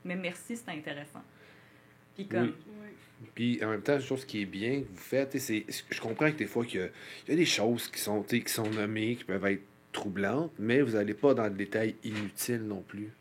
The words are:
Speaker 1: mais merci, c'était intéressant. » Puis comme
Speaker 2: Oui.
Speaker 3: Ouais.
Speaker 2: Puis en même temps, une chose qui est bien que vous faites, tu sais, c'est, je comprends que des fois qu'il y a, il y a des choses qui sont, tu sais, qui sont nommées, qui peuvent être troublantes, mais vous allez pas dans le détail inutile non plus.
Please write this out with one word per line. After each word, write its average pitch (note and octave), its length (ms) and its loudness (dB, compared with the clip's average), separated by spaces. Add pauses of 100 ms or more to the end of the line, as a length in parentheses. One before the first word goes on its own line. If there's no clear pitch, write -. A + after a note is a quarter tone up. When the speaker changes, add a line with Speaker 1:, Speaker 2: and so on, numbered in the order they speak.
Speaker 1:
mais F3+ 120 -4
merci, F3+ 420 -6
c'était G3 140 -12
intéressant. » D3 520 -10 (920)
Puis G3 120 -8
comme A2+ 140 2
Speaker 2:
Oui. A#2+ 60 4 (340)
Speaker 3:
Ouais. G#2 120 -16 (400)
Speaker 2:
Puis A#2 300 2
en G#2+ 60 2
même G#2+ 120 0
temps, C#3+ 140 4
une C#3 60 2
chose C3 240 -4
qui G#2+ 160 -4
est G2 40 0
bien G#2+ 360 -2
que A#2+ 80 -6
vous F#2 80 -14
faites, C3+ 340 0
tu C#3 80 0
sais, A2 300 0
c'est, - 200 -8
je - 120 -4
comprends A#2 300 2
que D#3 60 -2
des A2 100 0
fois A#2+ 180 0
qu'il G#2 160 -2
y - 20 0
a, F2+ 40 -2 (400)
il - 40 0
y - 20 4
a - 40 4
des F3 80 8
choses A#2 420 2
qui - 140 -8
sont, G#2+ 220 0
tu A#2+ 140 2
sais, A2+ 60 2
qui - 80 -4
sont A2 180 0
nommées, A2 460 0
qui - 80 -12
peuvent F#2+ 220 -2
être G2 180 2 (300)
troublantes, G#2 680 0
mais A#2 220 6
vous A#2 140 4
allez G#2 180 2
pas C#3 200 6
dans A#2 120 4
le G#2 60 2
détail G#2 520 0
inutile G#2+ 600 -2
non G#2 180 -4
plus. G#2 280 -10 (120)